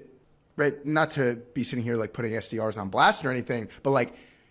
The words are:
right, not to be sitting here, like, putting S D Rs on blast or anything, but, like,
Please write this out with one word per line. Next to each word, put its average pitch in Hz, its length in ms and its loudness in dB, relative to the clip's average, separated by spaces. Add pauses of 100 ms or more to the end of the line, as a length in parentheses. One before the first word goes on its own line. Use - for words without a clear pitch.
(560)
right, 143 300 0
not 156 260 2
to 123 240 2 (180)
be 127 100 -2
sitting 120 200 -2
here, 117 140 0
like, 107 160 -2
putting 113 220 -4
S 107 140 -4
D 110 100 -4
Rs 110 180 -2
on 98 120 -4
blast 156 360 4
or 131 60 0
anything, 120 360 -4 (160)
but, 139 80 2
like, 123 240 2 (360)